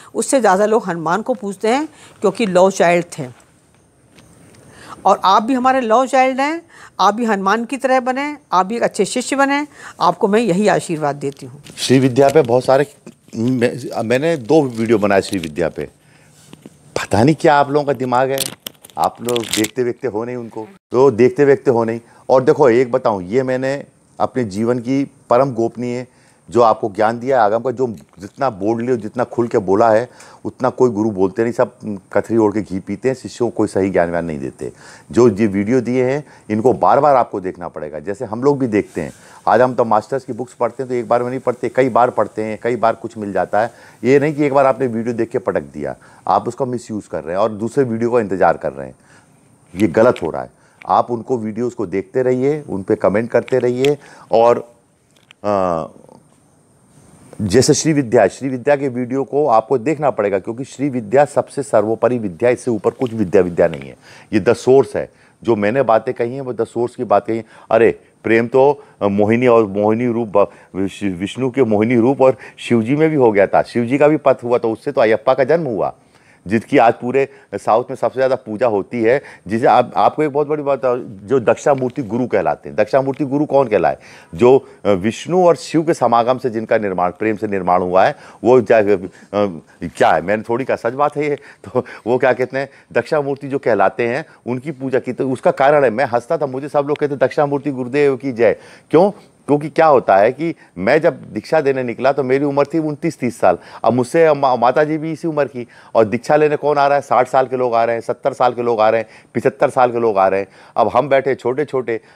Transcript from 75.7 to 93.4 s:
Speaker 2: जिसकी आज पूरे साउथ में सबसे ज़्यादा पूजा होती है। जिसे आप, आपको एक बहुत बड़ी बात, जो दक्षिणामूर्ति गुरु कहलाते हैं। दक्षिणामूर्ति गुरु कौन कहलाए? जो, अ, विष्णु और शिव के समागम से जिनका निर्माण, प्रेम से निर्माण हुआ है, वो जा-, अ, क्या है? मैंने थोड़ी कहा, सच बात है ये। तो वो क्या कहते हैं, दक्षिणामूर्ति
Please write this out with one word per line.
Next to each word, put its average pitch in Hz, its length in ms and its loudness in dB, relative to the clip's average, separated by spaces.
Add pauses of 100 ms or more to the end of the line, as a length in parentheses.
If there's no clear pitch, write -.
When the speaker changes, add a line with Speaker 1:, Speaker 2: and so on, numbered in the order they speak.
Speaker 2:
जिसकी 110 300 0
आज 120 160 6
पूरे 127 360 -2 (260)
साउथ 113 340 0
में 131 80 -10
सबसे 113 180 -4
ज़्यादा 131 200 0
पूजा 110 320 -4
होती 107 340 -2
है। 123 200 2 (260)
जिसे 113 200 0
आप, 113 280 2
आपको 113 280 2
एक 151 80 -2
बहुत 143 160 -2
बड़ी 151 160 -4
बात, 139 180 -2 (420)
जो 117 160 0
दक्षिणामूर्ति 127 640 0
गुरु 120 240 -4
कहलाते 78 420 -2
हैं। 71 60 -12
दक्षिणामूर्ति 135 500 0
गुरु 143 200 -2
कौन 135 220 2
कहलाए? 80 300 2 (380)
जो, 120 320 4 (180)
अ, 98 40 0
विष्णु 113 560 0
और 165 100 6
शिव - 280 -2
के 156 100 0
समागम 120 440 2
से 127 120 -4
जिनका 110 280 -2
निर्माण, 92 340 -2
प्रेम 107 240 -2
से 107 120 -6
निर्माण 92 340 0
हुआ 92 240 2
है, 147 100 0 (280)
वो 123 180 6
जा-, 110 240 4
अ, 95 220 0 (760)
क्या 104 280 2
है? 80 100 2
मैंने 101 280 -4
थोड़ी 120 160 -2
कहा, 120 120 -2
सच 120 160 -6
बात 147 240 -2
है 147 60 -4
ये। 147 120 -4
तो - 500 -8 (220)
वो 123 100 0
क्या 127 160 2
कहते 127 240 -4
हैं, 139 120 -6 (220)
दक्षिणामूर्ति 139 560 -2